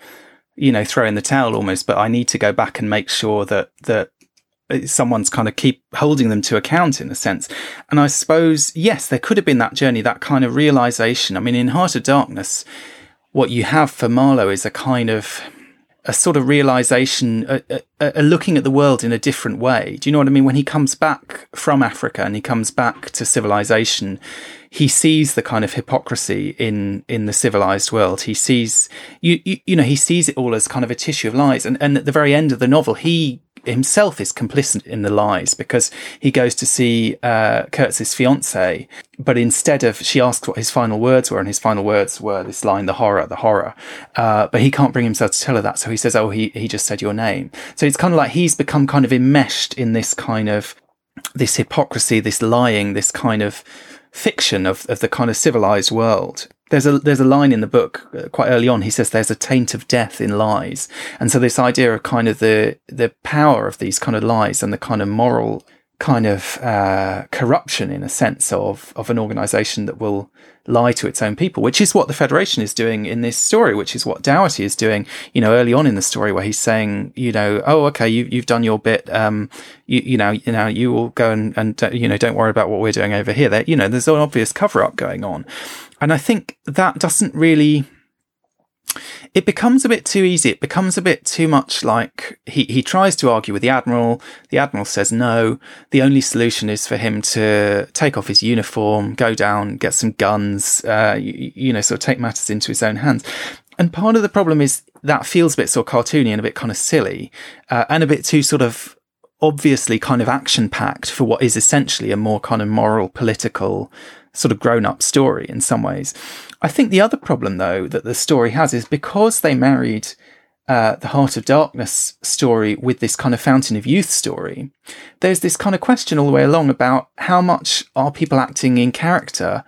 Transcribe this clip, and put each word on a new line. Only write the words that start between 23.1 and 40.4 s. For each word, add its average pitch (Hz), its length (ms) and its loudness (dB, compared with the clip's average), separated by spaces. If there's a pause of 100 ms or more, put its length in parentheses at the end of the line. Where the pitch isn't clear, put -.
to - 120 -6
civilization, 104 960 0 (540)
he 143 160 2
sees 156 460 2
the 113 80 -2
kind 110 220 -2
of - 100 -6
hypocrisy 101 840 -4
in, 101 480 -4
in 110 200 -4
the 104 80 -4
civilized 98 580 0
world. 98 300 0
He 110 100 -6
sees, 117 560 0 (320)
you, 170 240 2
you, 185 220 -4
you 180 100 2
know, 151 60 6
he 135 140 2
sees 170 340 2
it - 80 -4
all 123 160 0
as 107 120 0
kind 127 160 -4
of 117 80 -4
a 120 40 -4
tissue 143 340 -4
of 107 60 -4
lies. 135 320 2
And, 127 120 -2
and 143 200 2
at 143 80 -4
the 147 140 2
very 143 140 4
end 151 180 2
of 117 60 -2
the 123 80 2
novel, 151 280 4
he 160 480 -2 (240)
himself 135 520 0
is 101 140 -6
complicit - 540 -4
in 110 160 -8
the 101 100 0
lies 104 400 0
because - 380 -2 (280)
he 139 120 0
goes 127 240 2
to - 100 -6
see, 117 580 0
uh, 113 440 2
Kurtz's - 480 -2
fiancée, 107 720 0 (300)
but 127 180 0
instead 120 480 0
of, 113 140 0
she - 240 0
asks 123 260 0